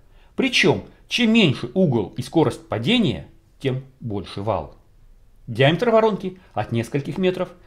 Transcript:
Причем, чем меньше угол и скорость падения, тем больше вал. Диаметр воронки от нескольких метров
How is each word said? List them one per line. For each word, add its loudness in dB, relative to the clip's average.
Причем, 2
чем 2
меньше 2
угол 0
и -6
скорость 0
падения, -2
тем -4
больше -8
вал. -4
Диаметр 2
воронки 2
от -4
нескольких -4
метров -2